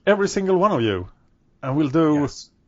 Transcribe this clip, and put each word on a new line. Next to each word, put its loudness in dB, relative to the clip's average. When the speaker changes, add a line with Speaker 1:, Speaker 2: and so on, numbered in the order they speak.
Speaker 1:
every 2
single 0
one 2
of 0
you. -2
And -4
we'll 0
do, 2
Speaker 2:
Yes. -8